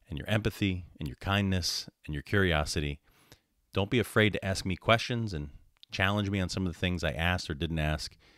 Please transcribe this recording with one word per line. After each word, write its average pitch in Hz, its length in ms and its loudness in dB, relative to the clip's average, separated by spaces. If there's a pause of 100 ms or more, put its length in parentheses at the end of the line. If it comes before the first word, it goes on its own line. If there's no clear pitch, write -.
and 76 100 -6
your 69 100 -8
empathy 101 580 0 (120)
and 80 100 -6
your 123 120 -10
kindness 98 680 0 (180)
and 76 80 -4
your 71 80 -4
curiosity. 78 760 2 (720)
Don't 98 180 0
be 123 80 2
afraid 107 340 4
to - 120 -4
ask 95 200 -2
me 92 120 -2
questions 113 580 0
and 73 160 -6 (400)
challenge 101 400 2
me 101 100 0
on 90 80 0
some 95 180 -2
of 85 60 -2
the - 60 -10
things 90 260 0
I 76 80 0
asked 87 380 0
or 78 40 -2
didn't 80 240 -2
ask. 76 380 -2 (220)